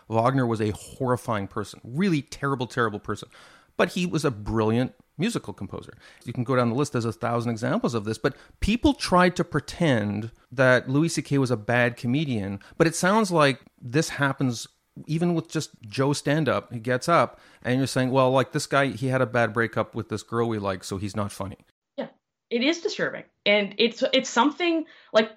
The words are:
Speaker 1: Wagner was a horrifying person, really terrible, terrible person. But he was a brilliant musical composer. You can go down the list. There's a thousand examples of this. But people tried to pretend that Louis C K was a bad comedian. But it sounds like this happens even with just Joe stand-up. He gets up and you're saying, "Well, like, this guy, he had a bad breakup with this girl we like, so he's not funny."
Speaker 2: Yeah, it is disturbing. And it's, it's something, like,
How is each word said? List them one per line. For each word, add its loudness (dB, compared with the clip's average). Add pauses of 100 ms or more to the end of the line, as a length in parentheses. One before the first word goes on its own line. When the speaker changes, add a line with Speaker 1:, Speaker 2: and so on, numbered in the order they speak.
Speaker 1:
Wagner 2
was -2
a 0
horrifying -4
person, -10
really 0
terrible, -4
terrible -2
person. -8 (480)
But 2
he -2
was -2
a 4
brilliant 0 (240)
musical -4
composer. -12 (260)
You -10
can -4
go 0
down 2
the -2
list. 0
There's -2
a -2
thousand -2
examples -2
of -2
this. -4
But -2 (240)
people 2
tried 4
to 0
pretend 0 (200)
that 4
Louis 2
C -2
K 0
was 2
a 2
bad 2
comedian. -2 (180)
But 4
it 0
sounds 2
like 4 (200)
this 0
happens -2 (400)
even 0
with -2
just -6 (100)
Joe 0
stand-up. 0
He -8
gets -2
up 2 (240)
and 0
you're 2
saying, 0
"Well, 4
like, 2
this -4
guy, 2
he -4
had 2
a 4
bad 0
breakup -2
with -6
this -6
girl -2
we -2
like, -4
so -6
he's -8
not -4
funny." -10 (400)
Speaker 2:
Yeah, -8 (420)
it 0
is 0
disturbing. -6 (220)
And 2
it's, 0 (100)
it's 2
something, 0 (260)
like, 4